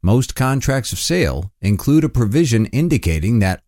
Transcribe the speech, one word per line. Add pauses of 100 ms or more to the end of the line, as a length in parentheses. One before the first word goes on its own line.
most
contracts
of
sale
include
a
provision
indicating
that